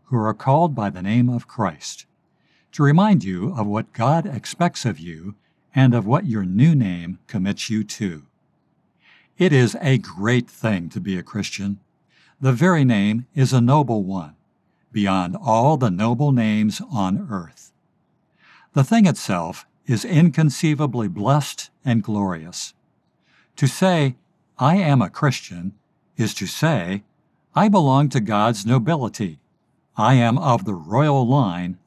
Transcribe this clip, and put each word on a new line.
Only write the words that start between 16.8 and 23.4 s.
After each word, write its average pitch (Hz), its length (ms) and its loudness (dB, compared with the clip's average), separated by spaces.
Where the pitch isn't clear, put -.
on 107 400 -4
earth. 90 440 -12
The 135 140 2
thing 226 200 4
itself 95 600 -4
is 117 200 -2
inconceivably 151 1040 2
blessed 127 640 -2
and 117 180 0
glorious. 92 720 -6